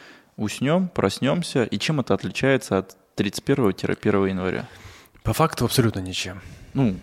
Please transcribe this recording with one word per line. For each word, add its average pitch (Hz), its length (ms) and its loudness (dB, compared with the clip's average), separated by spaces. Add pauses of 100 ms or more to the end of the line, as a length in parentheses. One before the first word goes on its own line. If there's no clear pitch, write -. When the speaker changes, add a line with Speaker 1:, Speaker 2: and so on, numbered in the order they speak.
(360)
Speaker 1:
уснём, 156 540 0
проснёмся. 135 760 0
И - 160 -2
чем 151 220 0
это - 120 2
отличается 123 640 0
от - 180 -6 (180)
тридцать - 300 -4
первого 127 260 4
первого 98 540 0
января? 92 420 -2 (560)
Speaker 2:
По 110 80 0
факту 156 320 2
абсолютно 113 380 2
ничем. 92 400 -8 (320)
Speaker 1:
Ну, 117 300 2